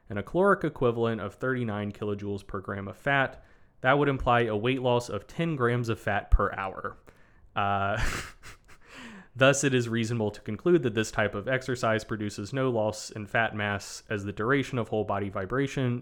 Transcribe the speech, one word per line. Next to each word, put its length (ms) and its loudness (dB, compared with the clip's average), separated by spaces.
and 80 -8
a 60 -2
caloric 400 4
equivalent 580 0
of 140 -8
thirty-nine 560 -2
kilojoules 560 -6
per 120 -6
gram 280 -8
of 100 -12
fat. 460 0
That 180 4
would 100 4
imply 360 4
a 100 0
weight 260 0
loss 260 2
of 200 -6
ten 280 -2
grams 320 2
of 120 0
fat 320 -2
per 220 6
hour." 440 -8
Uh, 500 0
<laughs> 1300 -12
"Thus, 280 6
it 120 4
is 120 2
reasonable 440 0
to 100 -12
conclude 400 2
that 140 -2
this 160 2
type 240 0
of 120 -8
exercise 560 0
produces 500 -6
no 180 0
loss 400 -2
in 160 -10
fat 280 0
mass, 540 -4
as 160 -4
the 60 -4
duration 480 0
of 80 -2
whole 160 0
body 260 -2
vibration 720 -2